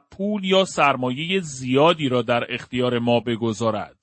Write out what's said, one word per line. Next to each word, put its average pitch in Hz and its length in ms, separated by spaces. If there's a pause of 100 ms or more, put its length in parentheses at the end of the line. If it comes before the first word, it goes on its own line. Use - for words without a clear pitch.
(120)
پول 202 320
یا 190 220
سرمایه 143 720
زیادی 139 720
را 123 120
در 120 320
اختیار 123 460
ما 120 200
بگذارد. 113 840